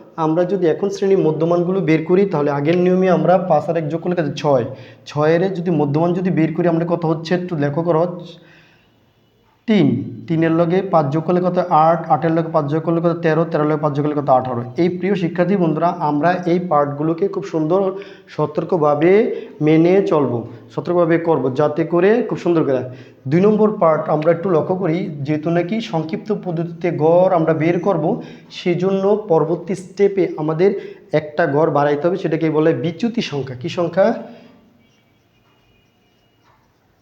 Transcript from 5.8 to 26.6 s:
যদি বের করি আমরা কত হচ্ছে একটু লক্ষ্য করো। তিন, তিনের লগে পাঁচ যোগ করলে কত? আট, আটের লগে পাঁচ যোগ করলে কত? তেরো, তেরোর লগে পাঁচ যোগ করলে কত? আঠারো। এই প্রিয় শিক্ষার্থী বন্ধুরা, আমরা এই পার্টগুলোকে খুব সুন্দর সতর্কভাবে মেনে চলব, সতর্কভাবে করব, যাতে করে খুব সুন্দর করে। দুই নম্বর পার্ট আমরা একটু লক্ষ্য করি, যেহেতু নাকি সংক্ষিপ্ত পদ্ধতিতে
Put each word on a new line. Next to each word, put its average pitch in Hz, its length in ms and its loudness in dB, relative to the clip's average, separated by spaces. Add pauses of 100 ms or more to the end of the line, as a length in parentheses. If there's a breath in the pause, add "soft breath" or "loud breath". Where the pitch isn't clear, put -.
যদি 185 160 -2
বের 156 240 0
করি 170 140 0
আমরা 165 220 0
কত 165 160 -2
হচ্ছে 160 300 -2
একটু 180 200 -4
লক্ষ্য 143 280 -2
করো। 170 200 0 (1600 soft breath)
তিন, 190 200 4 (400)
তিনের 165 240 0
লগে 170 300 2
পাঁচ 170 320 2
যোগ 160 100 0
করলে 180 180 0
কত? 180 160 0 (120)
আট, 160 300 4 (100)
আটের 165 220 2
লগে 160 200 0
পাঁচ 160 200 0
যোগ 156 120 0
করলে 165 180 0
কত? 170 200 2
তেরো, 160 240 2
তেরোর 151 220 0
লগে 151 100 0
পাঁচ 151 160 0
যোগ 143 120 -2
করলে 147 160 -2
কত? 139 80 -4
আঠারো। 127 320 2 (160)
এই 180 120 2
প্রিয় 185 260 -2
শিক্ষার্থী 180 400 -2
বন্ধুরা, 165 340 0 (100)
আমরা 151 320 0 (140)
এই 175 140 0
পার্টগুলোকে 156 680 0
খুব 190 160 -6
সুন্দর 165 360 0 (480 loud breath)
সতর্কভাবে 156 840 0 (500 loud breath)
মেনে 165 460 4
চলব, 123 400 0 (240 loud breath)
সতর্কভাবে 165 460 0
করব, 143 380 0
যাতে 151 280 0
করে 185 460 2
খুব 165 80 -4
সুন্দর 170 260 0
করে। 123 200 -2 (440 loud breath)
দুই 160 140 2
নম্বর 214 360 2
পার্ট 156 320 2
আমরা 156 220 2
একটু 165 180 0
লক্ষ্য 160 260 0
করি, 185 340 -2 (120)
যেহেতু 151 280 -2
নাকি 175 320 -2
সংক্ষিপ্ত - 480 -6 (140)
পদ্ধতিতে 170 540 -6